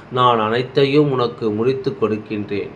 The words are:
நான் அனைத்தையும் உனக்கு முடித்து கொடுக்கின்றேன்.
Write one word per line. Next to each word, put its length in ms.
நான் 280
அனைத்தையும் 720
உனக்கு 380
முடித்து 500
கொடுக்கின்றேன். 760